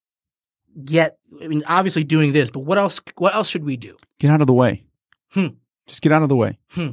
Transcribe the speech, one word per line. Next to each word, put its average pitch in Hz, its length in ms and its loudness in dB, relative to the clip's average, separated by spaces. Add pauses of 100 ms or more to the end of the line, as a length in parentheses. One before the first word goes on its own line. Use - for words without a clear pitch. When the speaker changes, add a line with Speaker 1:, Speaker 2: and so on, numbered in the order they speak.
(840)
Speaker 1:
get, 156 340 0 (260)
I 165 40 -14
mean, 151 200 -4
obviously 175 360 0
doing 151 300 2
this, 143 160 2
but 135 120 -10
what 165 160 -2
else, 202 240 -2 (160)
what 185 180 0
else 214 140 -2
should 165 140 -6
we 139 140 -4
do? 104 180 -18 (240)
Speaker 2:
Get 147 120 4
out 156 100 4
of 139 60 2
the 127 60 4
way. 123 300 2 (480)
Speaker 1:
Hmm. 190 160 0 (400)
Speaker 2:
Just - 140 -18
get 151 100 4
out 156 120 4
of 143 60 2
the 139 60 2
way. 107 220 0 (140)
Speaker 1:
Hmm. 165 220 -6